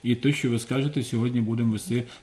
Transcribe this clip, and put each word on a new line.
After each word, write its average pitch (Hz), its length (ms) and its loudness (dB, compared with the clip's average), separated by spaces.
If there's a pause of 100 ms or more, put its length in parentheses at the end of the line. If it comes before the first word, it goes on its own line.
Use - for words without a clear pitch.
і 120 120 2
те, 135 180 2
що 135 180 -2
ви 117 80 2
скажете, 135 440 -2
сьогодні 120 380 0
будемо 113 320 2
вести 107 300 -2 (200)